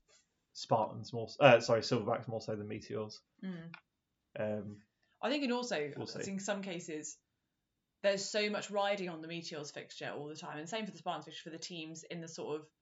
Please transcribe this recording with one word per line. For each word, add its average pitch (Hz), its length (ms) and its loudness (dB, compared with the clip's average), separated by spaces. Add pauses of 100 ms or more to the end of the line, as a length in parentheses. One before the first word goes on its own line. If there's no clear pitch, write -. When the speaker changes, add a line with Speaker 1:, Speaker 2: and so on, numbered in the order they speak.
(540)
Speaker 1:
Spartans - 600 0
more 117 140 -2
s-, - 120 -14
uh, 123 220 12
sorry, 117 200 6
Silverbacks 113 460 2
more 113 140 -2
so 110 140 -4
than 104 120 -6
Meteors. 110 540 -6 (240)
Speaker 2:
Mm. 170 240 -8 (720)
Speaker 1:
Um, 107 380 -2 (440)
Speaker 2:
I 214 80 0
think, 285 140 0
and 247 100 2
also, 202 420 -2
Speaker 1:
we'll 113 120 -6
see. - 240 -6
Speaker 2:
in 190 80 -2
some 202 240 -2
cases, 170 520 -6 (880)
there's 196 240 4
so 208 240 2
much 202 220 -2
riding 202 360 2
on 160 140 -6
the 160 60 -8
Meteors 165 440 -6
fixture - 460 -8
all 147 100 -6
the 151 80 -8
time, 151 220 -8
and 156 100 -6
same 220 180 -2
for 185 60 -6
the 165 60 -12
Spartans 160 280 -4
fixture - 180 -14
for 160 120 -8
the 165 80 -10
teams 165 460 -8
in 170 120 -6
the 165 60 -8
sort 151 320 -4
of 151 60 -12 (160)